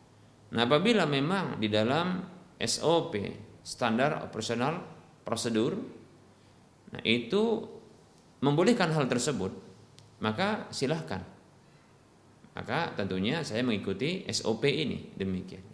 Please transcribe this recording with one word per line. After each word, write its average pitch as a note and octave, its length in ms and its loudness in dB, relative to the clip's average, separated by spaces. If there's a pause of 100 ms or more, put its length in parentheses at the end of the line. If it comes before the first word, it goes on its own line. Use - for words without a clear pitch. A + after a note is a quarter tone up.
(540)
Nah, A#2+ 160 4
apabila F3 400 6
memang C#3+ 480 0
di A2 80 0
dalam C#3+ 560 2 (400)
S - 240 0
O E3 240 2
P, G2 240 -4 (320)
standar B2 560 0
operasional A#2 560 -2 (480)
prosedur, A2+ 480 0 (1200)
nah, - 80 -10
itu F#3 640 2 (800)
membolehkan E3+ 480 4
hal C#3 160 2
tersebut, A#2+ 400 0 (720)
maka G3 480 0
silahkan. B2+ 560 -2 (1300)
Maka A2+ 400 -2
tentunya G2+ 480 -2
saya A#2+ 240 -2
mengikuti A#2 560 -2
S - 240 -4
O A2+ 160 2
P C#3+ 80 4
ini, C3 480 -2
demikian, F#2+ 560 -6